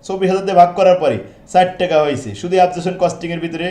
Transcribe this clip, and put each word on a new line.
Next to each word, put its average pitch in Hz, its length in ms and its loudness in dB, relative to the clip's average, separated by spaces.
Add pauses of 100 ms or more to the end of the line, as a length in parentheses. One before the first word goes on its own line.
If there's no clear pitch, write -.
চব্বিশ 190 240 -2
হাজার 190 160 -2
দিয়ে 190 160 2
ভাগ 175 160 6
করার 180 240 4
পরে 208 140 0 (360)
ষাট 185 160 4 (120)
টাকা 170 240 0
হয়েছে, 131 260 -4 (100)
শুধু 180 200 -4
অ্যাবজর্পশন 180 420 0
কস্টিংয়ের 170 420 -4
ভিতরে 165 260 -8